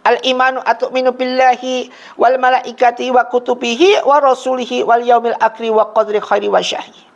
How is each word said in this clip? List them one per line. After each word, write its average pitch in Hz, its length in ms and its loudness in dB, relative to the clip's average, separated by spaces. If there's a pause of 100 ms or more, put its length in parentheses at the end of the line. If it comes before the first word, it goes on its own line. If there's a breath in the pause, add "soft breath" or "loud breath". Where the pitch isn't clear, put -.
Al-imanu 254 640 0
atu'minu 247 480 -2
billahi 254 800 -2 (240 loud breath)
wal 254 240 2
malaikati 247 720 0
wa 240 160 2
kutubihi 247 800 0
wa 277 160 4
rasulihi 254 640 -2
wal 240 160 2
yaumil 233 320 2
akhiri 226 320 -2
wa 220 240 0
qadri 208 320 0
khairi 208 240 -2
wa 190 160 0
syarri. - 400 -10 (120)